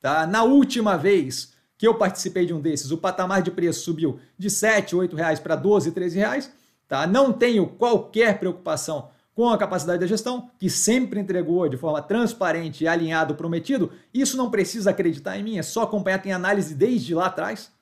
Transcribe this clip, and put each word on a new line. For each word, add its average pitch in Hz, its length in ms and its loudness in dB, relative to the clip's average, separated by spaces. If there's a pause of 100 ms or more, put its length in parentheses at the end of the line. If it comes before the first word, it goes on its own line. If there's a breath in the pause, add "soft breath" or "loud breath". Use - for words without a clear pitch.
tá? 156 240 0
Na 214 180 2
última 240 520 4
vez 151 560 0 (260 soft breath)
que 214 80 -2
eu 226 100 6
participei 190 500 0
de 170 80 -4
um 151 80 -4
desses, 143 300 -2
o 165 60 -2
patamar 185 440 0
de 175 100 -2
preço 170 300 -2
subiu 160 400 -4 (160 loud breath)
de 190 120 -4
sete, 208 460 0
oito 180 220 0
reais 160 200 0
pra 160 200 -2
doze, 170 340 2
treze 180 260 -4
reais, 247 320 -2 (380 soft breath)
tá? 143 180 -2
Não 247 280 4
tenho 226 340 4
qualquer 226 720 2
preocupação 175 680 -4 (260 soft breath)
com 233 140 2
a 220 80 2
capacidade 180 420 -2
da 180 60 0
gestão, 240 540 -4
que 190 100 0
sempre 233 480 0
entregou 180 520 0
de 127 80 -4
forma 151 240 -2
transparente 170 840 -2
e 160 60 0
alinhado 160 440 0
o 147 40 -6
prometido. 170 520 -2 (240 loud breath)
Isso 262 220 0
não 247 160 -2
precisa 202 380 0
acreditar 180 480 -2
em 202 60 -6
mim, 220 140 -6
é 156 60 -4
só 226 200 -2
acompanhar, 190 380 -2
tem 196 120 -6
análise 180 420 -2
desde 175 400 0
lá 180 120 0
atrás 196 440 -8 (100)